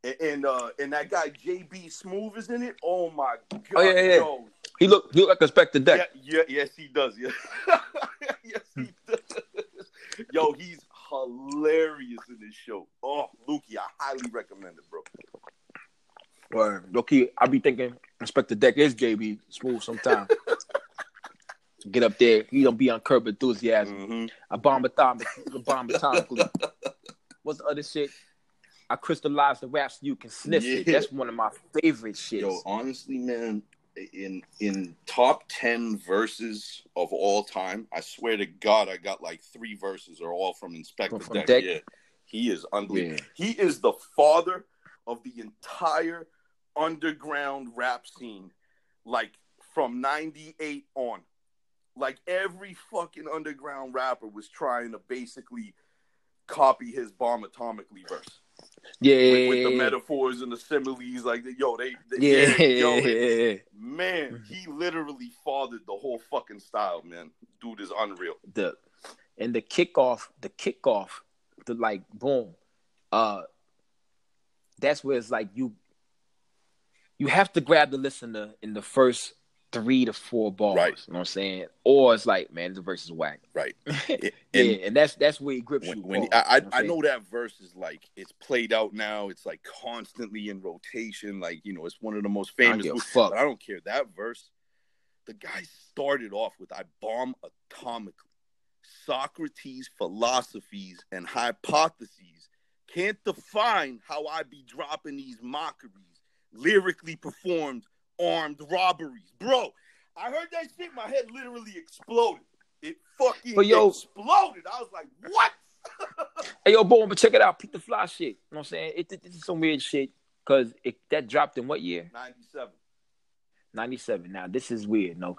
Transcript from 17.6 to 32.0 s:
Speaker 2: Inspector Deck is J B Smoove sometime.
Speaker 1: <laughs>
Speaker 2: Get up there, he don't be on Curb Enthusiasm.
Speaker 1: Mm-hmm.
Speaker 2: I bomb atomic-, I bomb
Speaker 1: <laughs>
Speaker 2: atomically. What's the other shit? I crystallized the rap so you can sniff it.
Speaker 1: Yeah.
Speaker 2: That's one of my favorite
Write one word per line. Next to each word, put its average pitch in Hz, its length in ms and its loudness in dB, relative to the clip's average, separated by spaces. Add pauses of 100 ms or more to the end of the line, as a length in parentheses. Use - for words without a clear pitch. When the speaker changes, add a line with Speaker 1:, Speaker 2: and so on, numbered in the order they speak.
Speaker 2:
Inspector 120 340 -2
Deck 120 220 4
is 143 180 6
J 113 200 2
B 107 240 -4 (120)
Smoove 123 320 -6
sometime. 117 460 0 (720)
Speaker 1:
<laughs> - 880 -20
Speaker 2:
Get 120 120 2
up 107 160 4
there, 113 320 8
he 135 120 4
don't 120 160 6
be 131 120 4
on 113 100 -2
Curb 120 260 4
Enthusiasm. 107 720 0
Speaker 1:
Mm-hmm. 113 280 -8 (240)
Speaker 2:
I - 60 -4
bomb 131 280 2
atomic-, 123 420 2 (280)
I 127 40 -8
bomb 127 300 -2
Speaker 1:
<laughs> - 0 -
Speaker 2:
atomically. 123 600 0 (920)
What's 151 160 -8
the - 80 -18
other 147 160 -4
shit? 147 280 -6 (760)
I 120 80 -2
crystallized 143 680 0
the 131 60 -12
rap 139 240 -2
so - 100 -20
you 139 140 -4
can - 140 -20
sniff 110 340 0
it. 131 220 -2
Speaker 1:
Yeah. 165 80 4
Speaker 2:
That's 147 180 2
one 131 160 -6
of 113 60 -10
my 113 160 -2 (300)
favorite 113 360 0